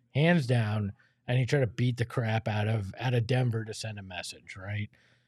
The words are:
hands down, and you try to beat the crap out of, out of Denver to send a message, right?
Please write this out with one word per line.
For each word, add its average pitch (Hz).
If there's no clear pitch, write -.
hands 160
down, 107
and 123
you 127
try 143
to 123
beat 123
the 120
crap 110
out 107
of, 107
out 120
of 117
Denver 123
to 107
send 110
a -
message, 87
right? 104